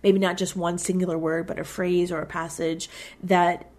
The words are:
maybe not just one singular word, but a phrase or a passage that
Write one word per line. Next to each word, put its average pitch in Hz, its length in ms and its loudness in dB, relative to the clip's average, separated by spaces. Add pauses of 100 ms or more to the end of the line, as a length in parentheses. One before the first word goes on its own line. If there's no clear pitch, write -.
maybe 196 160 6
not 185 200 2
just 185 180 -4
one 175 240 -2
singular 180 400 0
word, 160 260 0
but 175 140 -8
a 160 40 -6
phrase 180 480 0
or 160 80 -4
a - 60 -4
passage 165 640 -6 (320)
that 175 580 2